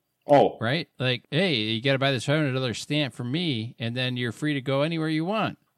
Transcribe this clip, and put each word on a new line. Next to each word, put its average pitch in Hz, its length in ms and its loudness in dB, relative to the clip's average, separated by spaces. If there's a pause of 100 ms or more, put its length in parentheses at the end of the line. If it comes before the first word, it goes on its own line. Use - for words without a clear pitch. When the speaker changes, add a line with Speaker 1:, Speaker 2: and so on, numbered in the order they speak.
(280)
Speaker 1:
Oh. 127 320 6
Speaker 2:
Right? 131 280 -2 (100)
Like, 123 320 -2
"Hey, 170 240 2
you 110 260 0
gotta 135 180 2
buy 135 140 2
this 123 120 -2
five 143 140 2
hundred 147 160 0
dollar 131 200 -2
stamp 147 400 -4
for 131 100 -8
me, 131 540 -4
and 117 180 -4
then 127 200 -2
you're 123 160 -2
free 151 220 -2
to 139 60 -4
go 135 220 0
anywhere 160 260 -2
you 160 160 0
want." 202 340 -2 (200)